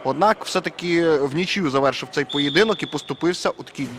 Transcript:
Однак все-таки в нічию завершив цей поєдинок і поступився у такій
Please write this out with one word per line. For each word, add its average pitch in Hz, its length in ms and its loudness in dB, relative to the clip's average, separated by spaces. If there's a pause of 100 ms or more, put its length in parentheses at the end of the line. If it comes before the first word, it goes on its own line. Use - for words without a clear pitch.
Однак 170 420 2
все-таки 170 640 0
в 139 260 2
нічию 180 340 0
завершив 135 420 0
цей 147 140 -2
поєдинок 151 580 2
і - 20 -6
поступився 160 640 -2
у - 140 -8
такій 135 240 -8 (120)